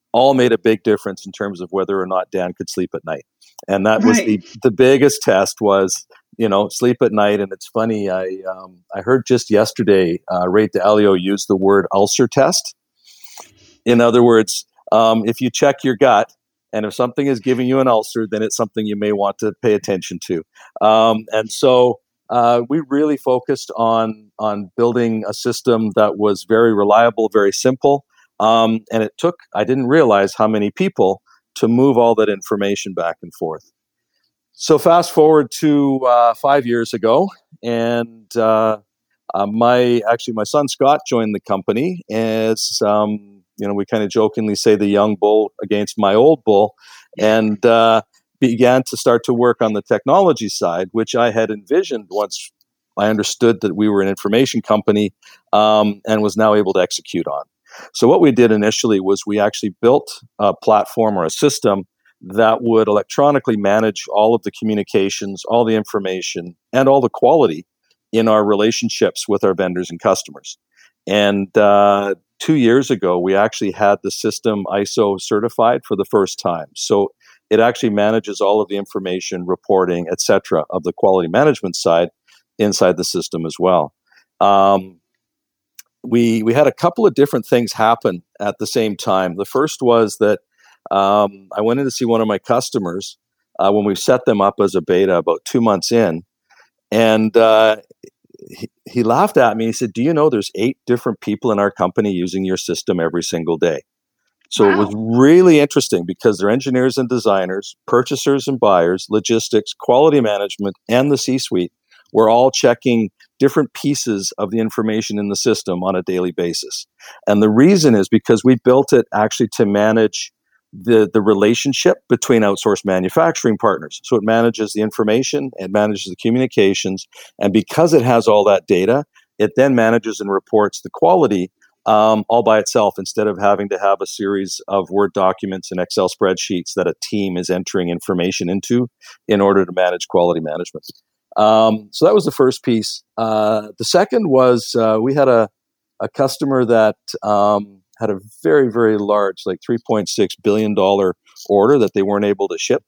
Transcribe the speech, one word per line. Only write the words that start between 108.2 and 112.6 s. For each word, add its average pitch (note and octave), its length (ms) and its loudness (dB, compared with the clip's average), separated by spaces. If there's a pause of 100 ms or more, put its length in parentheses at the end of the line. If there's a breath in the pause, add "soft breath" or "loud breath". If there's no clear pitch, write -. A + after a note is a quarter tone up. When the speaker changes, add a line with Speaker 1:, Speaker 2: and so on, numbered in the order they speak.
Speaker 1:
and C3+ 140 -4
buyers, F#2 480 2
logistics, G#2+ 640 0
quality C#3+ 480 2
management, G2+ 560 -4 (120)
and B2+ 220 2
the C#3 60 2
C-suite A2 560 -4 (400 soft breath)
were A2 160 4
all B2 220 4
checking A#2+ 600 0 (280 soft breath)